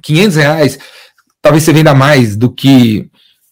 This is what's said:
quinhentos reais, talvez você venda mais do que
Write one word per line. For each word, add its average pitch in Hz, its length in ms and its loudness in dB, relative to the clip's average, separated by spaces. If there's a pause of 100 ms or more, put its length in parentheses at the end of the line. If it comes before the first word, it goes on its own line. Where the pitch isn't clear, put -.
quinhentos 165 340 -2
reais, 151 440 -2 (600)
talvez 151 240 0
você 160 80 -2
venda 156 220 2
mais 135 420 0
do 120 160 -2
que 120 560 0 (440)